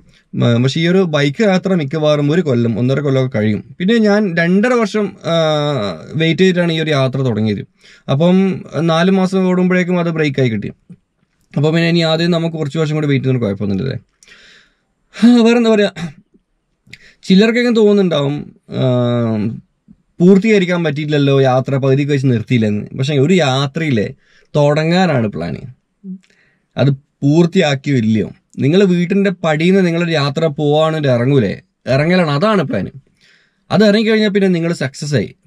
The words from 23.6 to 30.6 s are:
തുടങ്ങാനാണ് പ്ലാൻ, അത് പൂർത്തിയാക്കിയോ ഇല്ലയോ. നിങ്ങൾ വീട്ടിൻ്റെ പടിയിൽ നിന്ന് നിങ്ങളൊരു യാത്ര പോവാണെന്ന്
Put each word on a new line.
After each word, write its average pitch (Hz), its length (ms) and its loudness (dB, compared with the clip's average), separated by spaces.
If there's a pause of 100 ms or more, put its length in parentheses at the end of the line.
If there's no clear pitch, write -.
തുടങ്ങാനാണ് 156 720 0
പ്ലാൻ, 80 300 -8 (1200)
അത് 139 140 2 (300)
പൂർത്തിയാക്കിയോ 147 760 0
ഇല്ലയോ. 110 340 0 (320)
നിങ്ങൾ 170 200 2
വീട്ടിൻ്റെ 190 480 0 (120)
പടിയിൽ 160 280 0
നിന്ന് 190 160 2
നിങ്ങളൊരു 170 240 -2
യാത്ര 143 340 -2
പോവാണെന്ന് 151 720 0